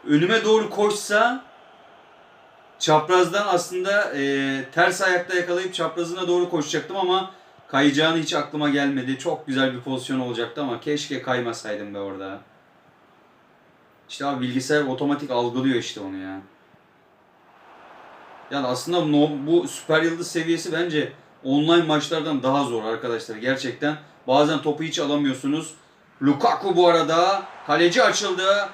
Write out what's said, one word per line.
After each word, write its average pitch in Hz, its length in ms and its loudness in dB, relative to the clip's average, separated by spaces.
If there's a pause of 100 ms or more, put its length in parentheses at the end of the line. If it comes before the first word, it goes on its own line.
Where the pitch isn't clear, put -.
Önüme 185 380 2
doğru 220 240 4
koşsa 208 720 0 (1400)
çaprazdan 180 680 2
aslında, 185 680 0
e, 135 560 -2
ters 180 300 0
ayakta 180 340 0
yakalayıp 175 380 -2
çaprazına 170 540 -4
doğru 175 220 0
koşacaktım 165 480 -4
ama 185 340 0 (360)
kayacağını 147 500 2
hiç 160 160 -4
aklıma 147 360 -2
gelmedi. 139 500 0
Çok - 280 -6
güzel 131 260 0
bir 123 80 -10
pozisyon 131 380 -4
olacaktı 120 420 -6
ama 123 180 -6
keşke 147 420 -4
kaymasaydım 113 720 -6
be 101 60 -8
orada. 98 400 -10 (1700)
İşte - 160 -10
abi 135 160 -2
bilgisayar 131 400 0
otomatik 139 500 -2
algılıyor 123 440 0
işte 113 240 -4
onu 95 180 -10
ya. 95 220 -10 (2000)
Yani 139 160 -4
aslında 165 340 -2
no-, 147 460 2
bu 170 200 4
süper - 340 0
yıldız 170 300 -2
seviyesi 165 420 -2
bence 156 380 -2 (320)
online 156 400 4
maçlardan 151 600 -2
daha 135 200 2
zor 117 200 -2
arkadaşlar. 113 520 -4
Gerçekten 131 600 -4 (300)
bazen 147 340 4
topu 151 220 -2
hiç 160 160 -4
alamıyorsunuz. 147 760 -2 (480)
Lukaku 170 540 2
bu 175 120 8
arada. 165 560 4 (240)
Kaleci 170 360 4
açıldı. 196 680 2